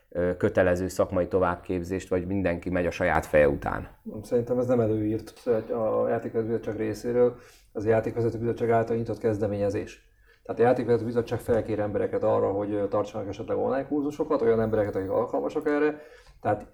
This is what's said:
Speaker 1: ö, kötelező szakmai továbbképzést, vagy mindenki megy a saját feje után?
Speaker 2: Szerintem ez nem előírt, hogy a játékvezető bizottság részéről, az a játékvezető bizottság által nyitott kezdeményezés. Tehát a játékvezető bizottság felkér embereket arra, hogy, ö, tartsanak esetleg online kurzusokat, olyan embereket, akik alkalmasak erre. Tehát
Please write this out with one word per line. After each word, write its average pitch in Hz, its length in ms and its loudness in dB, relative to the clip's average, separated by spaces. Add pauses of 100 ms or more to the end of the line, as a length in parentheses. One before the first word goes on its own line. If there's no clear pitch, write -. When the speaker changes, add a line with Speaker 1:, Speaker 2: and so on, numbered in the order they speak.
Speaker 1:
ö, 87 280 -2
kötelező 92 500 2
szakmai 92 400 0
továbbképzést, 90 840 -2
vagy 90 180 0
mindenki 90 420 -2
megy 90 160 0
a 82 60 0
saját 82 340 0
feje 73 240 6
után? - 380 -4 (340)
Speaker 2:
Szerintem 123 380 0
ez 123 80 0
nem 123 120 2
előírt, 110 540 -2 (100)
hogy 113 280 0
a 117 360 0
játékvezető 113 440 -2
bizottság 110 260 -2
részéről, 120 580 0 (380)
az 104 120 -6
a 110 40 4
játékvezető 113 480 0
bizottság 113 320 -2
által 113 260 2
nyitott 113 220 -4
kezdeményezés. 101 920 -2 (360)
Tehát - 180 -4
a - 20 8
játékvezető 120 420 4
bizottság 117 340 -2
felkér 110 400 0
embereket 101 440 -2
arra, 98 280 2
hogy, 104 220 -2
ö, 101 140 0
tartsanak 101 400 -4
esetleg 98 300 -6
online 127 300 0
kurzusokat, 147 540 0
olyan 113 200 4
embereket, 107 340 0
akik 95 140 -2
alkalmasak 143 580 -2
erre. 147 340 0 (400)
Tehát 107 320 -2